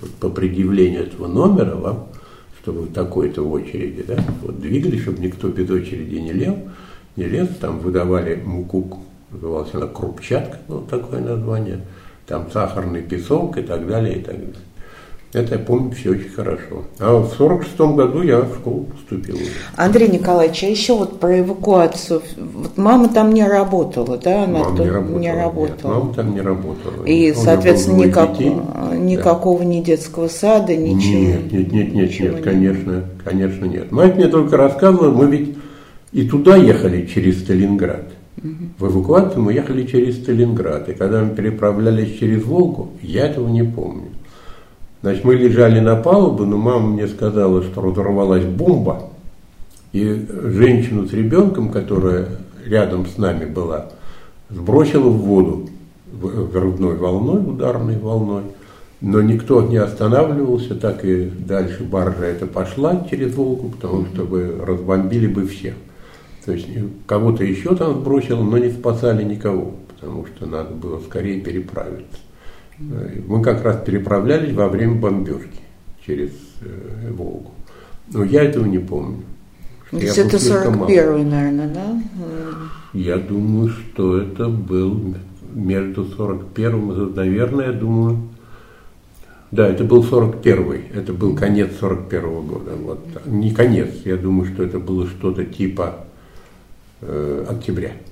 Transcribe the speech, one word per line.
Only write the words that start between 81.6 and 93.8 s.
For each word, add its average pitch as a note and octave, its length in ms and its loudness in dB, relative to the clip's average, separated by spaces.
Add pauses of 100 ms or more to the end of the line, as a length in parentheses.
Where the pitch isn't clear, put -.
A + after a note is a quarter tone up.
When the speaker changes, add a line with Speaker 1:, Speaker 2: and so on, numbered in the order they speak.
Speaker 2:
да? G3+ 340 -6 (200)
Э. D#3+ 320 -10 (400)
Speaker 1:
Я F2+ 240 -2
думаю, G#2 520 0
что F#2+ 520 -2
это G2+ 260 -4
был F#2 680 -2 (400)
между G2 520 -4
сорок F#2+ 480 -6
первым A2 380 -2
и, F#2 240 -4
наверное, A#2 520 0
я B2 60 -4
думаю, A2+ 440 0 (1300)
да, G#2 160 4
это F#2+ 160 0
был A#2 200 8
сорок A#2 380 2
первый, - 400 2 (120)
это G2 180 -6
был F#2+ 240 0
конец G2+ 340 2 (100)
сорок F#2 280 -2
первого E2 340 -6
года, D2+ 300 -10 (100)
вот. D#2 180 -10 (260)
Не A2 260 0
конец, A#2 380 2 (160)